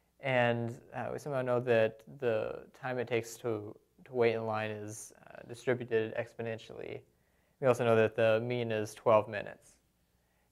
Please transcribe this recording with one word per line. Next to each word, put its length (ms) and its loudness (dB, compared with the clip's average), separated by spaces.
and, 580 0
uh, 160 -8
we 80 -6
somehow 220 -4
know 180 0
that 440 2
the 460 -2
time 200 -6
it 100 -4
takes 280 -2
to, 380 -6
to 100 -16
wait 200 4
in 100 -4
line 260 -4
is, 440 -12
uh, 220 -20
distributed 680 -2
exponentially. 840 -8
We 40 4
also 160 6
know 140 6
that 180 6
the 300 4
mean 260 -2
is 220 -2
twelve 340 4
minutes. 500 -10